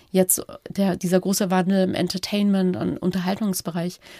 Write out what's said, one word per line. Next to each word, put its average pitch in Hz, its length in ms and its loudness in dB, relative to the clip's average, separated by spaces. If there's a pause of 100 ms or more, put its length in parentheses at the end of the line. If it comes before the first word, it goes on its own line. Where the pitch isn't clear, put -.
(100)
jetzt 185 340 2 (240)
der, 196 280 0
dieser 185 240 2
große 190 300 0
Wandel 190 340 4
im 185 100 -2
Entertainment- 190 840 0
und - 220 -2
Unterhaltungsbereich, 180 1000 -2 (200)